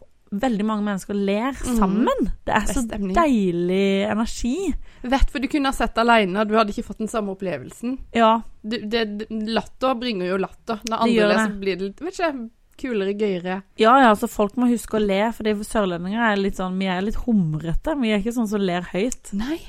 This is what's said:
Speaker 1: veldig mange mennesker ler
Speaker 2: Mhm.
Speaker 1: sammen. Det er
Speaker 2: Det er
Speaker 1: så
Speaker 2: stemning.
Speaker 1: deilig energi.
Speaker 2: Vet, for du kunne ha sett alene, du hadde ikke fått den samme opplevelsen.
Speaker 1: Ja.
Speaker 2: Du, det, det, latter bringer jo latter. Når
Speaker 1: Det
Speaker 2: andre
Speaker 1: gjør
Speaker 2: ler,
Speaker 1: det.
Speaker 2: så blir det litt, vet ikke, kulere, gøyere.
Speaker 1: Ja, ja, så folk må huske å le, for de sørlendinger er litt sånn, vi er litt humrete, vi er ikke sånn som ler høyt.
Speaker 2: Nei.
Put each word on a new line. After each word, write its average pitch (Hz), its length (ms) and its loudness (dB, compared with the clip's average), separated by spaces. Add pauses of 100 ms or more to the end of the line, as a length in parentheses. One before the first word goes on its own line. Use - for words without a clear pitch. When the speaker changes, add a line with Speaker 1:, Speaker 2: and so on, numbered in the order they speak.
(340)
Speaker 1:
veldig 214 320 0
mange 214 180 -2
mennesker 202 300 -4
ler 202 380 0
Speaker 2:
Mhm. 247 260 -4
Speaker 1:
sammen. 220 540 2 (140)
Det - 100 0
er 214 60 2
Speaker 2:
Det 208 80 0
er 202 40 0
Speaker 1:
så 240 140 -2
Speaker 2:
stemning. 196 260 -4
Speaker 1:
deilig 196 960 2
energi. 240 640 -2 (300)
Speaker 2:
Vet, 254 260 4
for 285 100 -6
du 262 80 -2
kunne 285 180 0
ha 269 80 0
sett 233 240 -2
alene, 220 500 4
du 214 80 0
hadde 214 160 4
ikke - 160 -6
fått 196 120 -10
den 214 80 -4
samme 202 280 -4
opplevelsen. 190 640 -6 (160)
Speaker 1:
Ja. 226 260 4 (240)
Speaker 2:
Du, 220 140 -6
det, 214 400 -4
det, 220 100 -10
latter 220 680 -2
bringer 220 300 -2
jo 190 80 0
latter. 208 420 -6
Når - 60 -14
Speaker 1:
Det 226 140 -2
Speaker 2:
andre 233 140 4
Speaker 1:
gjør 214 140 6
Speaker 2:
ler, 214 100 4
Speaker 1:
det. 220 140 2
Speaker 2:
så 208 80 -8
blir 190 180 -2
det 185 40 -8
litt, 196 200 -6
vet 359 120 -8
ikke, 277 360 -4 (300)
kulere, 202 400 -2
gøyere. 185 440 -2 (140)
Speaker 1:
Ja, 233 240 8
ja, 226 140 8
så 226 120 0
folk - 280 -2
må 247 120 2
huske 226 300 0
å 214 80 0
le, 202 260 0
for 220 120 -10
de 214 100 0
sørlendinger 202 680 -2 (120)
er 202 60 2
litt 190 180 0
sånn, 185 240 -4
vi 190 80 0
er 185 140 -2
litt 214 140 -2 (120)
humrete, 170 760 0
vi 220 100 2
er 208 80 2
ikke 226 140 -2
sånn 233 140 0
som 208 140 -2
ler 180 200 0
høyt. 190 520 -4
Speaker 2:
Nei. 254 360 -4